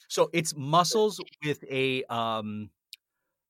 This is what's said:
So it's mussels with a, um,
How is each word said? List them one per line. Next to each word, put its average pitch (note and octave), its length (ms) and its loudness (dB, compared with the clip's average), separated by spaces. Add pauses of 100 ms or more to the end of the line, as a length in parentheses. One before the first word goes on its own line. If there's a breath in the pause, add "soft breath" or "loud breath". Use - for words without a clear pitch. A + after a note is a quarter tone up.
So - 240 2
it's E3 240 0
mussels E3+ 640 2 (240)
with D3 260 -2
a, C3 340 0
um, A2 680 -4 (800)